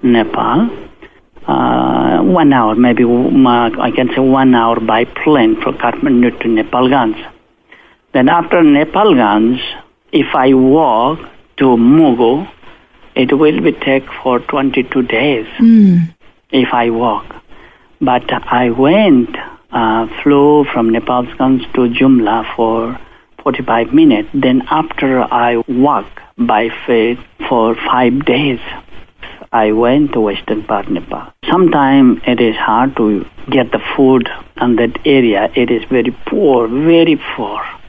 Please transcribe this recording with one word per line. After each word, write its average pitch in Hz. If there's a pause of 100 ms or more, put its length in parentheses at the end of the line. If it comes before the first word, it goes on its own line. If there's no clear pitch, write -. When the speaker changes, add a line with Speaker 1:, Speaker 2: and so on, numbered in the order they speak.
(120)
Speaker 1:
Nepal. 117 (760)
Uh, 127
one 160
hour, 110
maybe, 120
um, 127
uh, 120 (100)
I 120
can 123
say 131
one 131
hour 117
by 113
plane 117
from 131
Kathmandu 120
to -
Nepalganj. 120 (960)
Then 131
after 170
Nepalganj, 143 (540)
if 135
I 135
walk 131 (380)
to 143 (120)
Mugu, 127 (680)
it 135
will 151
be 139
take 135 (180)
for 123
twenty-two 131
days 123 (120)
Speaker 2:
Mm. 196 (400)
Speaker 1:
if 131
I 117
walk. 117 (760)
But 123 (260)
I 123
went, 139 (420)
uh, 113 (160)
flew 143
from 113
Nepalganj 123
to 123 (100)
Jumla 117 (100)
for 113 (440)
forty-five 117
minutes. 139
Then 131
after 147
I 120
walk 127 (300)
by 117 (180)
feet 120 (300)
for 117
five 127
days, 127 (920)
I 110
went 131
to 123
western 107
part 104
Nepal. - (260)
Sometimes 139
it 123
is 113
hard 123
to 107 (240)
get 127
the 107 (160)
food 131 (320)
in 123
that 117
area. 117
It 123
is 117
very 123 (140)
poor, 131
very 160 (200)
poor 104 (280)